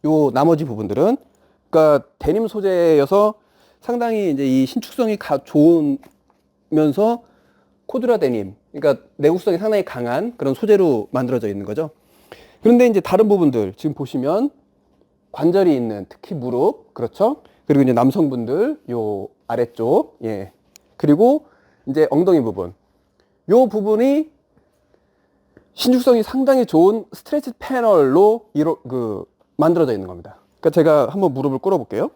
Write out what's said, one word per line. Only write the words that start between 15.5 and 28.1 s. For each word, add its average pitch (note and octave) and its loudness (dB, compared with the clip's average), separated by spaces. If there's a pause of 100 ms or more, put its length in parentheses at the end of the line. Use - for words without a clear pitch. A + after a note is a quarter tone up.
있는, A2 -4
특히 - -14
무릎, B2+ -4
그렇죠? G#3 -4 (220)
그리고 C#3 2
이제 B2+ 2
남성분들 C3+ 0 (100)
요 G#2+ -6 (180)
아래쪽, A#2+ -2
예, G2 -8 (460)
그리고 A3 2 (380)
이제 D3 0
엉덩이 E3 2
부분, G2 -6 (720)
요 A#3+ 4
부분이 G#3+ -2 (1300)
신축성이 B3 2
상당히 C4 0
좋은 G3+ 2
스트레치 D4 -8
패널로 G#3+ 2